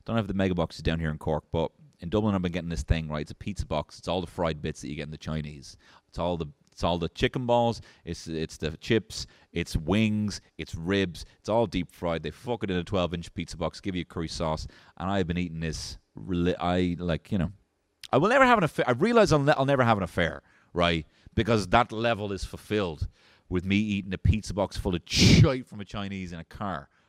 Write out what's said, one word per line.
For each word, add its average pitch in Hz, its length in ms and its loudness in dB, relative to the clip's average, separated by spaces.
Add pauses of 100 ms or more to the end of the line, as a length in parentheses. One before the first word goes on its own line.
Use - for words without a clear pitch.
Don't 113 100 -6
have 104 120 -2
the 98 60 -6
mega 95 220 2
boxes 82 260 -2
down 82 180 0
here 80 100 -2
in 78 80 -6
Cork, 76 340 -2
but 80 200 -2 (280)
in 85 100 -10
Dublin 104 260 2
I've 92 60 0
been 87 100 -2
getting 85 180 -6
this 82 140 -4
thing, 80 260 0
right? 76 120 -6
It's 73 100 -10
a - 40 -14
pizza - 300 -8
box. - 320 -6
It's - 100 -12
all 90 140 0
the 85 60 -6
fried 80 340 -4
bits 78 200 -6
that - 80 -10
you 73 60 -6
get 78 80 -8
in 73 80 -12
the 80 60 -12
Chinese. 76 580 -8 (320)
It's - 120 -14
all 87 180 0
the, 80 100 -4 (240)
it's - 120 -8
all 87 140 2
the 82 120 -2
chicken 127 360 -2
balls. 120 360 2 (240)
It's, - 220 -10
it's 80 300 -6
the 78 200 -6
chips. - 480 0 (260)
It's 85 240 -6
wings. 104 640 0 (180)
It's - 180 -10
ribs. 90 500 -2 (140)
It's - 100 -12
all 113 160 2
deep 90 260 -2
fried. 82 320 -4
They 78 80 -6
fuck 120 320 -6
it 95 80 -4
in 90 60 0
a 87 60 -2
twelve-inch 87 500 -2
pizza 85 240 -8
box, 80 240 -6
give 95 140 -6
you 87 80 -2
a - 20 -6
curry 85 220 -6
sauce, 78 400 -4 (300)
and 90 120 -6
I've 98 180 0
been 87 100 -2
eating 82 220 -4
this. 80 380 -6 (200)
Reli-, 87 420 0
I, 90 400 0
like, 85 320 -2
you 107 60 0
know, 85 140 0 (600)
I 117 60 4
will 180 120 4
never 269 160 6
have 247 120 6
an 196 60 4
affair. 151 240 0
I 127 40 2
realize 196 420 6
I'll, 151 60 6
ne-, 139 180 4
I'll 135 80 2
never 135 180 4
have 113 140 6
an 95 60 0
affair, 80 380 -2 (320)
right? 85 320 2 (300)
Because 107 320 2
that 113 240 4
level 107 420 -2
is 92 100 -6
fulfilled 95 640 -4 (420)
with 90 140 0
me 98 140 2
eating 101 360 -2
a 90 40 -6
pizza - 360 0
box 95 220 -2
full 95 200 -2
of 82 100 -2
shite 139 640 6
from 107 120 -16
a 98 60 -10
Chinese 98 480 -8
in 85 60 -10
a 80 40 -12
car, 85 460 -8 (200)